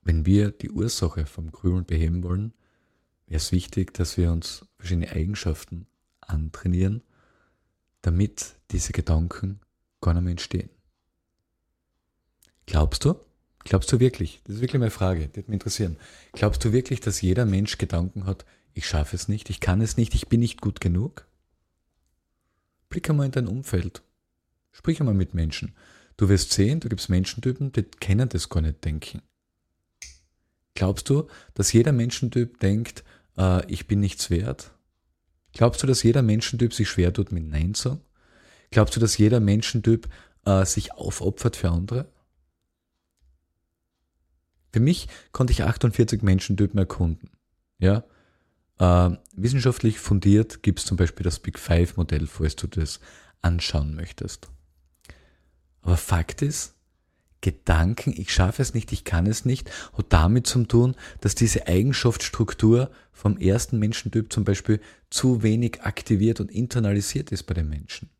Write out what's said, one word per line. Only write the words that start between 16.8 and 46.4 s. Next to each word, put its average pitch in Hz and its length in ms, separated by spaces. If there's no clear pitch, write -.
dass - 200
jeder 95 240
Mensch 98 320
Gedanken 95 480
hat, 98 220
„Ich - 140
schaffe 76 280
es - 120
nicht, 104 240
ich - 80
kann 92 200
es 113 160
nicht, 117 200
ich - 120
bin 117 120
nicht 117 200
gut - 220
genug“? 95 460
Blick - 220
einmal 143 160
in 131 40
dein 127 160
Umfeld. 90 540
Sprich - 300
einmal 120 120
mit 95 220
Menschen. 80 400
Du 98 120
wirst 95 220
sehen, 123 280
da 120 100
gibt's 101 200
Menschentypen, 127 640
die 107 100
kennen 110 440
das 92 220
gar 82 120
nicht 78 220
denken. - 380
Glaubst 98 340
du, 143 180
dass - 180
jeder 123 180
Menschentyp 120 680
denkt, 104 420
äh, 92 320
„Ich - 180
bin 101 120
nichts - 300
wert“? 107 420
Glaubst - 320
du, 139 40
dass 131 160
jeder 117 180
Menschentyp 113 520
sich 107 140
schwer 87 240
tut 95 220
mit 82 100
Nein 78 300
sagen? 131 260
Glaubst - 240
du, 113 60
dass 110 160
jeder 110 240
Menschentyp, 110 680
äh, 95 180
sich - 300
aufopfert - 640
für 90 120
andere? 95 400
Für 113 80
mich 147 300
konnte 127 180
ich - 120
achtundvierzig 113 580
Menschentypen 98 580